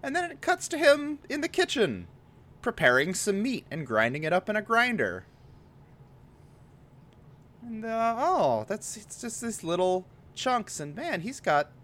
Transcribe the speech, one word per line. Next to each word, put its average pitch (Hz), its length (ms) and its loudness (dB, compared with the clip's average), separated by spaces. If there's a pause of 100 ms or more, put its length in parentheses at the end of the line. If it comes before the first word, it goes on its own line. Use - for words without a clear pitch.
And 269 140 -6
then 349 160 -2
it 285 100 -16
cuts - 280 -2
to 320 100 -4
him 294 400 4 (100)
in 285 120 -4
the 311 80 -2
kitchen, 156 580 0 (560)
preparing 147 520 4
some 196 280 -2
meat 247 260 -4
and 151 160 -8
grinding 117 380 0
it 156 100 0
up 185 160 0
in 208 60 -2
a 214 80 -2
grinder. 202 640 0 (2500)
And, 226 220 -8
uh, 226 320 2
oh, 214 520 2
that's, - 280 -6
it's - 240 -16
just 233 200 -10
these 233 240 -8
little 185 420 0 (280)
chunks, - 440 -2
and 147 160 -8
man, 233 280 -4
he's 240 180 -8
got 147 300 2 (140)